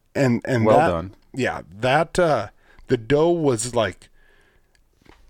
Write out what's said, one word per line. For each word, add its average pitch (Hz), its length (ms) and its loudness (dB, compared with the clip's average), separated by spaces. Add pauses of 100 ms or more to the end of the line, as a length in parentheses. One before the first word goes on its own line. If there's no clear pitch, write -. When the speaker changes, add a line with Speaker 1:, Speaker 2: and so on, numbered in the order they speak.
(140)
Speaker 1:
And, 123 320 0
and 117 200 0
Speaker 2:
Well 107 120 6
Speaker 1:
that, 160 120 4
Speaker 2:
done. 87 260 -6 (180)
Speaker 1:
yeah, 87 280 -4 (180)
that, 143 400 0
uh, 135 300 0 (380)
the 127 100 0
dough 143 340 2
was 123 420 -2
like, 104 360 -4 (1200)